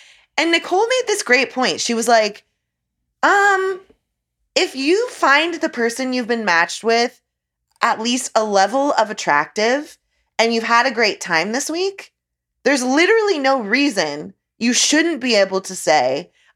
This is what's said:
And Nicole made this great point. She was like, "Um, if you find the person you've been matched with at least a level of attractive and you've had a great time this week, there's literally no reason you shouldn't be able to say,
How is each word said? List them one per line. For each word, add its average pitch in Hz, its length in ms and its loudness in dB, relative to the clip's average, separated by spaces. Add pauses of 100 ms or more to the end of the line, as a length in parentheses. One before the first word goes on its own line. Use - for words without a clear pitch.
(380)
And 320 140 0
Nicole 349 360 0
made 508 200 0
this 415 160 -4
great 247 280 0
point. 202 300 -2
She 240 140 -2
was 226 120 -2
like, 220 360 2 (800)
"Um, 381 580 2 (760)
if 311 200 0
you 349 340 0
find 320 460 0
the 320 140 -4
person 247 440 -4
you've 247 140 -4
been 233 180 -4
matched 170 380 0
with 233 380 0 (600)
at 220 180 0
least 240 360 -4
a 220 80 2
level 214 560 2
of 214 100 0
attractive 214 880 -2 (400)
and 233 160 2
you've 226 100 -2
had 233 220 2
a 269 60 0
great 214 280 0
time 180 340 -2
this 285 180 -6
week, 381 420 -6 (520)
there's 254 180 2
literally 359 560 2
no 269 220 2
reason 196 760 -2 (240)
you 240 140 0
shouldn't 311 480 0
be 247 120 -2
able 190 280 2
to 190 140 -12
say, 147 540 0 (260)